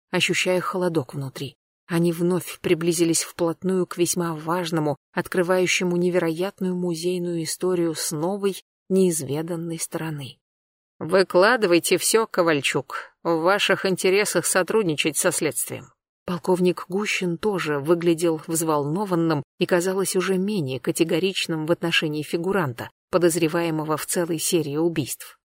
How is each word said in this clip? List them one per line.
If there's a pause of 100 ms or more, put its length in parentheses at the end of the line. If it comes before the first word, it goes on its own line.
(120)
ощущая
холодок
внутри. (300)
Они
вновь
приблизились
вплотную
к
весьма
важному, (160)
открывающему
невероятную
музейную
историю
с
новой, (240)
неизведанной
стороны. (600)
«Выкладывайте
всё,
Ковальчук. (120)
В
ваших
интересах
сотрудничать
со
следствием». (340)
Полковник
Гущин
тоже
выглядел
взволнованным (160)
и,
казалось,
уже
менее
категоричным
в
отношении
фигуранта, (220)
подозреваемого
в
целой
серии
убийств. (120)